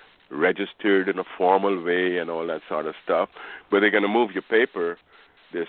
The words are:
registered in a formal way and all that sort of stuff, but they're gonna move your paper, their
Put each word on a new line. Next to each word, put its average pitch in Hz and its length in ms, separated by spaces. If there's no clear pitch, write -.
registered 95 800
in 92 100
a 90 60
formal 95 460
way 90 360
and 82 120
all 82 160
that 80 220
sort 78 180
of 78 80
stuff, 90 240
but 101 100
they're 104 100
gonna 101 180
move 110 240
your 92 100
paper, 92 560
their 85 140